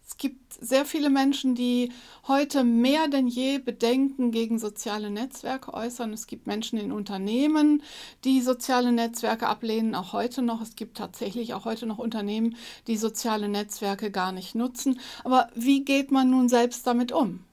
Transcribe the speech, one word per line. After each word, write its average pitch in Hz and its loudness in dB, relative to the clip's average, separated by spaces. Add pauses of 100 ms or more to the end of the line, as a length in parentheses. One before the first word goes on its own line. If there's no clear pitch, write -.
Es - -16
gibt - -8
sehr 262 0
viele 294 0
Menschen, 269 2
die 247 0 (360)
heute 277 2
mehr 247 4
denn 269 2
je 254 0
Bedenken 254 0
gegen 226 0
soziale 208 -6
Netzwerke 254 -6
äußern. 233 -6
Es 220 -12
gibt - -14
Menschen 220 -4
in 208 -4
Unternehmen, 254 2 (420)
die 262 4
soziale 247 2
Netzwerke 233 0
ablehnen, 220 0
auch 185 -6
heute 247 -2
noch. 226 -2
Es 226 -12
gibt - -12
tatsächlich 220 -6
auch 202 -8
heute 226 -4
noch 214 -6
Unternehmen, 220 -2 (300)
die 226 -2
soziale 214 -2
Netzwerke 202 -4
gar 185 -2
nicht 185 -12
nutzen. 254 -2 (240)
Aber 254 4
wie 269 4
geht 277 2
man 262 6
nun 254 6
selbst 240 2
damit 240 2
um? 196 0